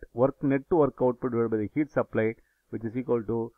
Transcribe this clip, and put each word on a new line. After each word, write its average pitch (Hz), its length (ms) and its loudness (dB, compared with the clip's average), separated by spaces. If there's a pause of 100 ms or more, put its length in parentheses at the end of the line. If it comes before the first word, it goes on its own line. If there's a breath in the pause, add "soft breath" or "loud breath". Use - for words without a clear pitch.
(140)
work 131 300 0
net 139 260 2
to 185 60 2
work 143 260 4
output 123 300 0
divided 117 180 0
by 110 80 0
the 107 160 -2
heat 147 160 -2
supply, 113 460 -2 (340)
which 110 140 -8
is 113 120 -6
equal 120 280 0
to 117 340 -4